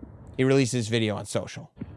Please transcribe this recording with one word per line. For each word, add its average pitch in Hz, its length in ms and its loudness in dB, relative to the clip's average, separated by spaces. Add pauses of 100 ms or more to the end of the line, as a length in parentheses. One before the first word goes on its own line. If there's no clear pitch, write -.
(360)
He 131 80 2
released 135 280 4
this 120 160 -2
video 110 280 0
on - 80 -10
social. - 460 -6 (260)